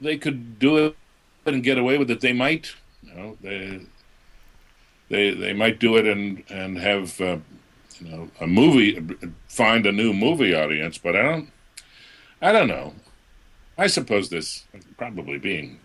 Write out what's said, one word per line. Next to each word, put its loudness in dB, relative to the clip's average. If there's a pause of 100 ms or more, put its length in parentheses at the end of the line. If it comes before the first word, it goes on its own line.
they -2
could -6
do 6
it 2 (500)
and -2
get 2
away 2
with 0
it. -4
They 2
might, -2 (300)
you -20
know, -16
they, -10 (1300)
they, 0
they -6
might 0
do 4
it 4
and, -2
and -10
have, -2
uh, -2 (600)
you -16
know, -14 (100)
a -6
movie, 6 (460)
find 2
a 2
new 0
movie 2
audience. -2
But -2
I 2
don't, -2 (920)
I 4
don't 4
know. -6 (840)
I 2
suppose -2
this, -10 (320)
probably -10
being -8